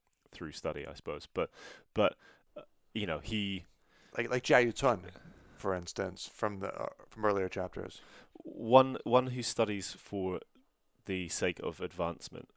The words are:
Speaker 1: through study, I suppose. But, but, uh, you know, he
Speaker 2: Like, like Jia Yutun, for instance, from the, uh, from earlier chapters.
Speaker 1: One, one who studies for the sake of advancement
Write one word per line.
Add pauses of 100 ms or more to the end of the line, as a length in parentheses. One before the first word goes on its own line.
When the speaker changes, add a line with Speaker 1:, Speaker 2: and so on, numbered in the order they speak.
(320)
Speaker 1:
through
study,
I
suppose.
But, (440)
but, (400)
uh, (320)
you
know,
he (540)
Speaker 2:
Like,
like
Jia
Yutun, (560)
for
instance,
from
the,
uh, (200)
from
earlier
chapters. (340)
Speaker 1:
One,
one
who
studies
for (680)
the
sake
of
advancement